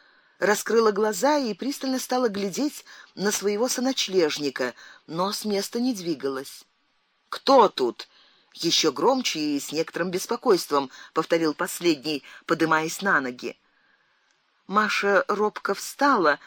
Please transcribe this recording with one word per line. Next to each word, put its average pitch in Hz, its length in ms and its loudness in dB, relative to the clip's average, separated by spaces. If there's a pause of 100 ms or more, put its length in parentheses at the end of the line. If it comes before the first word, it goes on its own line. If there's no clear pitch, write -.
(400)
раскрыла 214 520 2
глаза 214 460 0
и 247 160 -2
пристально 262 460 -4
стала 254 300 0
глядеть 202 560 -4 (300)
на 190 160 -2
своего 208 360 -2
соночлежника, 165 1080 -2 (340)
но 180 240 -4
с 214 140 -10
места 202 340 -4
не 247 140 0
двигалась. 139 720 -6 (640)
«Кто 247 400 6
тут?» - 380 -2 (460)
ещё 160 400 0
громче 208 460 0
и 147 200 -2
с - 140 -8
некоторым 165 380 -4
беспокойством 170 800 0 (240)
повторил 160 400 0
последний, 156 720 -2 (220)
подымаясь 160 560 0
на 190 180 2
ноги. 127 380 -6 (1120)
Маша 202 600 2
робко 208 460 -2
встала 190 720 2